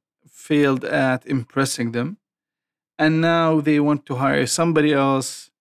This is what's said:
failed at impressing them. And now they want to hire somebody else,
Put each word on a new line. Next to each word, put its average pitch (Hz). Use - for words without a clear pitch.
failed 143
at 131
impressing 131
them. 131
And 156
now 165
they 147
want 147
to 135
hire 139
somebody 156
else, 135